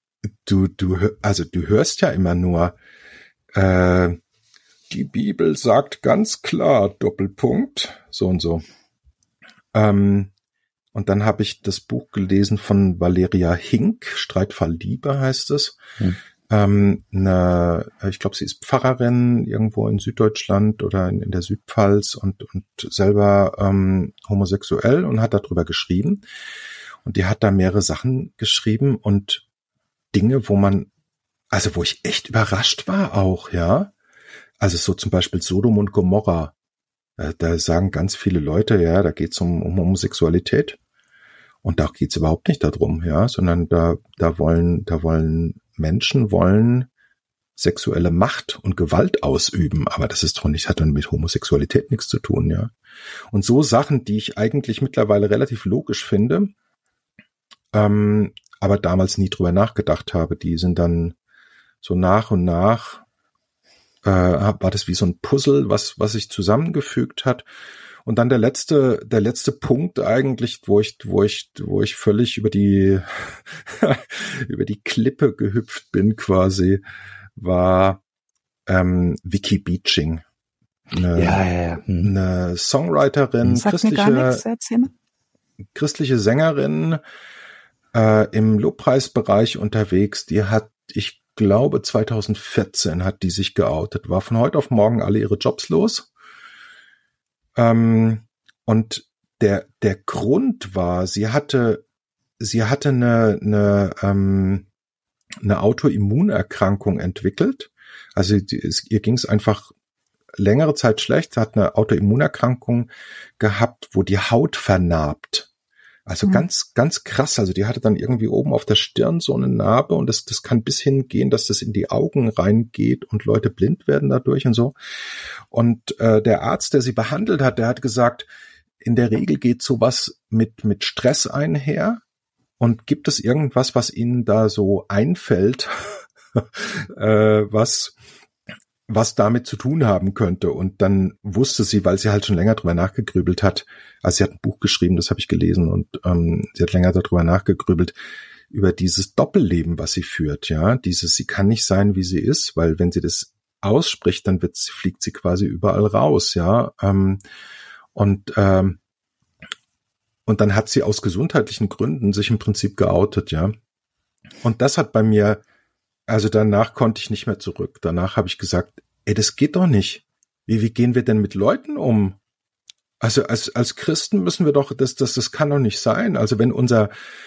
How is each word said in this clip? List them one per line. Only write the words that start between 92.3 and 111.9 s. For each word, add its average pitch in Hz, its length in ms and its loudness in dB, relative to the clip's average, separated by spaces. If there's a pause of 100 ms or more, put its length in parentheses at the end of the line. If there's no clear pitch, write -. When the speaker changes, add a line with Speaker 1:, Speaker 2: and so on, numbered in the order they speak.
Speaker 1:
hat 92 180 -4
die 92 80 -2
sich 92 240 -4
geoutet, - 560 -2
war 92 120 0
von - 160 -2
heute 127 200 0
auf 143 140 -2
morgen 113 320 2
alle 104 160 0
ihre 104 180 0
Jobs - 320 -4
los. - 420 0 (1500)
Ähm, 113 640 4 (440)
und 110 420 0 (340)
der, 98 260 0 (140)
der 101 140 0
Grund 127 800 -2
war, 90 320 -2
sie 104 220 -4
hatte, 123 560 0 (520)
sie 113 260 -2
hatte 135 260 0
eine, 117 520 2
eine, 101 500 2 (100)
ähm, 98 680 0 (720)
eine 101 200 0
Autoimmunerkrankung 104 1400 0
entwickelt. 98 720 -4 (420)
Also 101 260 2
die, - 220 -6
es, - 280 -6
ihr 110 100 0
ging's 123 260 -2
einfach 107 460 -2 (640)
längere 127 380 2
Zeit 107 260 0
schlecht, - 360 -2
hat 110 200 -2
eine - 180 2
Autoimmunerkrankung 117 1160 0 (500)